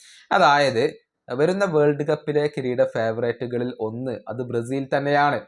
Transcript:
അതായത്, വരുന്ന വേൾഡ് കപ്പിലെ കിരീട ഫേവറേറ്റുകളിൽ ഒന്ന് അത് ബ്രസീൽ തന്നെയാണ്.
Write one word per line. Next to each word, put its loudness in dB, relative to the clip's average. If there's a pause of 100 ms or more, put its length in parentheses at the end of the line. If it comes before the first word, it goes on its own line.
(320)
അതായത്, 4 (440)
വരുന്ന 0
വേൾഡ് 2
കപ്പിലെ 0
കിരീട -2
ഫേവറേറ്റുകളിൽ -2 (100)
ഒന്ന് -6 (140)
അത് -8
ബ്രസീൽ -4
തന്നെയാണ്. 0